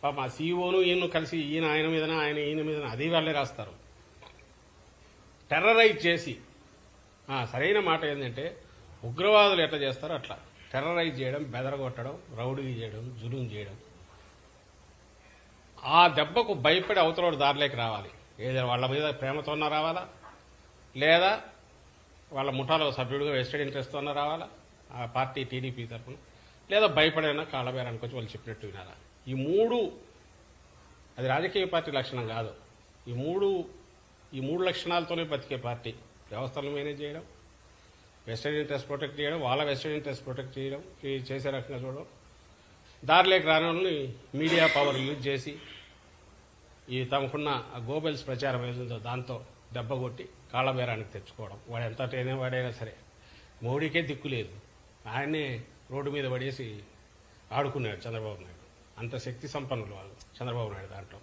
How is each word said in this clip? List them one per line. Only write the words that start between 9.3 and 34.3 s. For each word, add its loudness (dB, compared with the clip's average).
ఎట్లా 0
చేస్తారో -2
అట్లా -8
టెర్రరైజ్ 0
చేయడం, -2
బెదరగొట్టడం, -4
రౌడీ -2
చేయడం, -8
జులుం -4
చేయడం. -8
ఆ 10
దెబ్బకు 2
భయపడి 4
అవతలోడు 4
దారిలోకి 4
రావాలి. -4
ఏదైనా 0
వాళ్ళ 2
మీద 0
ప్రేమతోన్నా -2
రావాలా, 0
లేదా 6
వాళ్ళ 0
ముఠాలో 2
సభ్యుడిగా -2
వెస్టెడ్ 0
ఇంట్రెస్ట్తోన్నా -4
రావాలా -2
ఆ -6
పార్టీ -2
టీడీపీ -6
తరఫున, -14
లేదా 6
భయపడైనా 4
కాళ్ళ -2
బేరానికి -6
వచ్చి -8
వాళ్ళు -8
చెప్పినట్టు -12
వినాలా. -14
ఈ -4
మూడు, 4
అది -2
రాజకీయ 2
పార్టీ 0
లక్షణం -2
కాదు. -4
ఈ -8
మూడు, 0